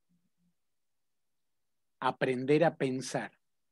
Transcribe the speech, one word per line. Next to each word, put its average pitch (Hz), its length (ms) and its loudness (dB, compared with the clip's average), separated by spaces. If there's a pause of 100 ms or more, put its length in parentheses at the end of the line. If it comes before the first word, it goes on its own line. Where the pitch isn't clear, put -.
(2000)
aprender 131 640 2
a 156 120 2
pensar. 131 600 -6 (340)